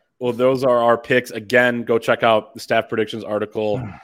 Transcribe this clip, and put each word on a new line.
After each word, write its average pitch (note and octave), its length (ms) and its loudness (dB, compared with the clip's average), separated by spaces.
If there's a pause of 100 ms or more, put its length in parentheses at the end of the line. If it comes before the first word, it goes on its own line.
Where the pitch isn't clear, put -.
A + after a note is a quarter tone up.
(200)
Well, B2 140 -4
those B2+ 300 2
are B2 140 4
our A#2 200 4
picks. B2 340 -2
Again, A#2+ 520 0
go A2+ 140 0
check A#2 260 0
out A2 300 2
the A2 60 -16
staff A2+ 280 -2
predictions A2 360 -6
article, G#2+ 580 -4 (220)